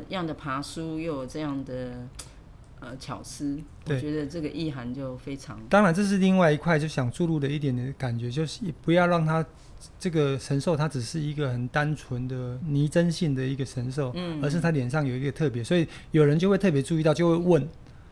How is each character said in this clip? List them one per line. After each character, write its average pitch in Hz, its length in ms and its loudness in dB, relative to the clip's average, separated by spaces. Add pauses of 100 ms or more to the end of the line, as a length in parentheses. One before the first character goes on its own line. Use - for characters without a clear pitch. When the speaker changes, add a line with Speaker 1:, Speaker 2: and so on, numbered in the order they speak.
Speaker 1:
样 175 180 -4
的 156 60 -4
爬 139 280 -6
梳， 160 380 -8
又 160 160 -4
有 131 100 -6
这 139 140 -10
样 143 240 -4
的， 127 280 -8 (920)
呃， 127 160 -14
巧 131 260 -10
思， 143 340 -6 (260)
Speaker 2:
对。 147 140 -2
Speaker 1:
我 127 40 -2
觉 151 140 -4
得 151 100 -4
这 160 140 -8
个 151 80 -4
意 156 240 -4
涵 123 220 -8
就 131 240 -8
非 139 180 -10
常 110 320 -14
Speaker 2:
当 196 160 6
然 175 100 6
这 190 100 2
是 196 140 2
另 190 200 6
外 175 140 8
一 151 40 6
块 165 220 2
就 151 100 0
想 131 240 0
注 175 140 0
入 160 140 2
的 139 80 -2
一 147 120 -2
点 139 160 0
的 123 220 -4
感 117 200 -2
觉， 120 120 -4
就 147 160 -2
是 - 200 -8
也 156 80 -4 (100)
不 165 100 4
要 175 140 6
让 170 180 4
它 160 200 2 (540)
这 185 100 -2
个 143 300 2
神 139 220 -2
兽 165 160 0
它 151 100 0
只 135 140 -4
是 117 180 -6
一 151 140 -4
个 143 180 -2
很 123 160 -2
单 151 260 0
纯 127 320 -6
的 127 400 -6
拟 147 220 2
真 170 240 4
性 151 240 0
的 131 100 -2
一 135 100 -2
个 131 100 -4
神 123 260 -6
兽， 131 240 -4
Speaker 1:
嗯。 170 260 -4
Speaker 2:
而 143 80 0
是 160 120 0
它 170 100 2
脸 127 180 0
上 151 160 0
有 127 80 0
一 127 60 -4
个 139 100 -2
特 151 200 0
别， 120 120 -4
所 143 140 0
以 165 100 4 (260)
有 151 120 6
人 147 160 6
就 185 100 4
会 196 80 4
特 196 140 4
别 139 100 4
注 160 160 0
意 156 60 2
到， 156 100 6
就 170 160 4
会 165 60 6
问。 170 320 4 (440)